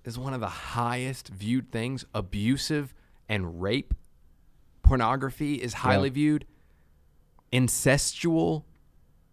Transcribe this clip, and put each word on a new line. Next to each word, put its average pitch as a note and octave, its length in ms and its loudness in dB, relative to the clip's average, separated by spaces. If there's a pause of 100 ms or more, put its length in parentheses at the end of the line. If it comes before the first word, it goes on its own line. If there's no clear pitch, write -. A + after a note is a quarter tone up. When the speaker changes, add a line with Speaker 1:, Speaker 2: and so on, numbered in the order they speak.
Speaker 1:
is A#2 120 -10
one C3 160 -6
of B2+ 60 -6
the G#2+ 80 -4
highest B2 800 -4
viewed G#2+ 440 -2
things. B2 320 -4 (120)
Abusive B2+ 800 -2 (340)
and F2+ 320 -4
rape A2 320 -2 (880)
pornography C3+ 800 4
is A#2 140 -6
highly C3 340 2
Speaker 2:
Yeah. B2+ 40 -6
Speaker 1:
viewed. D3+ 320 2 (1080)
Incestual, D#3 1120 2 (680)